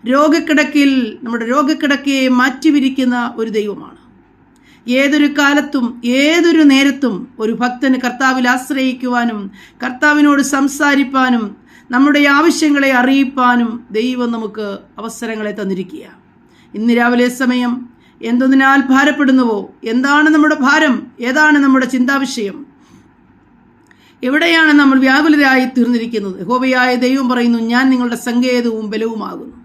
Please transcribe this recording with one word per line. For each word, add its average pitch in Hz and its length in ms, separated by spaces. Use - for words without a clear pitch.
രോഗക്കിടക്കയിൽ 285 1160
നമ്മുടെ 233 240
രോഗക്കിടക്കയെ 277 800
മാറ്റിവിരിക്കുന്ന 254 1080
ഒരു 220 140
ദൈവമാണ്. 208 500
ഏതൊരു 277 420
കാലത്തും 285 680
ഏതൊരു 311 580
നേരത്തും 269 680
ഒരു 220 140
ഭക്തന് 247 480
കർത്താവിൽ 254 480
ആശ്രയിക്കുവാനും 247 1000
കർത്താവിനോട് 294 580
സംസാരിപ്പാനും 269 1200
നമ്മുടെ 285 300
ആവശ്യങ്ങളെ 285 720
അറിയിപ്പാനും 247 1000
ദൈവം 240 420
നമുക്ക് 214 460
അവസരങ്ങളെ 220 540
തന്നിരിക്കുക. 196 540
ഇന്ന് 233 220
രാവിലെ 240 320
സമയം 247 680
എന്തൊന്നിനാൽ 269 580
ഭാരപ്പെടുന്നുവോ, 262 920
എന്താണ് 277 460
നമ്മുടെ 302 300
ഭാരം, 285 460
ഏതാണ് 294 380
നമ്മുടെ 262 280
ചിന്താവിഷയം, 254 800
എവിടെയാണ് 320 500
നമ്മൾ 277 260
വ്യാകുലരായി 269 680
തീർന്നിരിക്കുന്നത്? 226 760
യഹോവയായ 254 540
ദൈവം 254 340
പറയുന്നു, 240 300
"ഞാൻ 240 320
നിങ്ങളുടെ 247 260
സങ്കേതവും 240 720
ബലവുമാകുന്നു 214 760